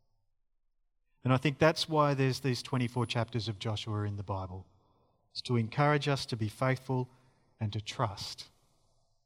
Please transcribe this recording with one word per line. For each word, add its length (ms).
And 80
I 60
think 220
that's 280
why 260
there's 280
these 200
twenty-four 440
chapters 420
of 100
Joshua 460
in 140
the 60
Bible. 420
It's 120
to 120
encourage 540
us 160
to 100
be 140
faithful 600
and 100
to 80
trust. 680